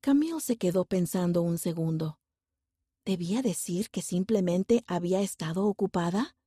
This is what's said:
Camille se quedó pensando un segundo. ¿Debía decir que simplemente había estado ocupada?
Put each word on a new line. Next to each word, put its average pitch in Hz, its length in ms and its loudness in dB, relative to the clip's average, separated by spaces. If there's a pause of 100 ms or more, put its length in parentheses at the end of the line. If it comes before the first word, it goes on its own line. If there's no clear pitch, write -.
Camille 302 400 2
se 240 160 -2
quedó 180 300 0
pensando 175 560 0
un 170 160 0
segundo. 160 600 -2 (880)
¿Debía 190 360 -2
decir 185 480 -2
que 185 100 -6
simplemente 185 880 0
había 180 340 0
estado 185 460 -2
ocupada? 196 800 -2